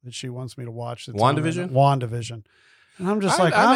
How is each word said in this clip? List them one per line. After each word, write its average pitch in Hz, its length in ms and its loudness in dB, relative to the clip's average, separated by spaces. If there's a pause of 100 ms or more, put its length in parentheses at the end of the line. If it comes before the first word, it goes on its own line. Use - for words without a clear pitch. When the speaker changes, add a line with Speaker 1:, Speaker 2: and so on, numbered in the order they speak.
Speaker 1:
that 123 100 -16
she 131 140 -12
wants 123 300 -12
me 123 60 -12
to 117 60 -12
watch 120 360 -10
that's 107 140 -6
on 127 160 4
right 151 80 0
Speaker 2:
WandaVision? 170 260 -4
Speaker 1:
now? 131 80 0
WandaVision. 120 680 0 (540)
And 180 120 -4
I'm 214 100 0
just 196 180 2
Speaker 2:
I'm, 185 60 4
Speaker 1:
like, 165 100 2
Speaker 2:
I'm 214 220 6